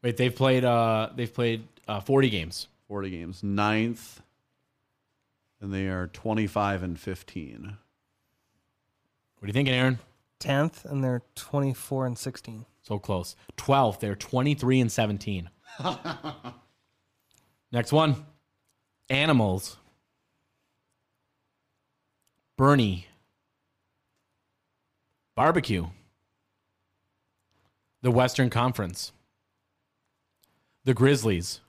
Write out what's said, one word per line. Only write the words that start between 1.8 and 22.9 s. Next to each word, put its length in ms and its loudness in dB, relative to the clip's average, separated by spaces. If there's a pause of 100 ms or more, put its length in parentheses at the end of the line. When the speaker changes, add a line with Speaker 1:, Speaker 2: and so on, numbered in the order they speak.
Speaker 1:
uh, 120 -4
forty 300 4
games. 380 -6 (180)
Speaker 2:
Forty 240 -8
games. 320 -10
Ninth. 800 -2 (1400)
And 120 -8
they 160 -2
are 200 -4
twenty-five 720 -2
and 180 -6
fifteen. 760 -12 (1600)
Speaker 1:
What 60 -20
are 40 -6
you 40 -6
thinking, 220 2
Aaron? 240 2 (420)
Speaker 3:
Tenth, 440 -2
and 180 -4
they're 200 -2 (140)
twenty-four 720 -4
and 120 -6
sixteen. 480 -12 (160)
Speaker 1:
So 160 -4
close. 360 -4 (220)
Twelfth, 440 2
they're 140 -4
twenty-three 640 0
and 120 2
seventeen. 560 -2 (320)
Speaker 2:
<laughs> 80 -4 (1800)
Speaker 1:
Next 200 -2
one. 320 4 (880)
Animals. 680 2 (2750)
Bernie. 500 4 (2250)